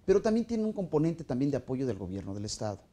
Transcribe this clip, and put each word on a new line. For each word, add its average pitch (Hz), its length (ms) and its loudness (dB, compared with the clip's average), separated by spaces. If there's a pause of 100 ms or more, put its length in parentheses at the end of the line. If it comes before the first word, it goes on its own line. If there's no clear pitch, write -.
Pero 196 160 6
también 220 260 2
tienen 220 200 0
un 214 80 -2
componente 160 500 0
también 139 260 0
de 135 60 2
apoyo 131 300 -2
del 117 100 0
gobierno 95 380 -6
del 104 100 -6
Estado. 107 340 -6 (140)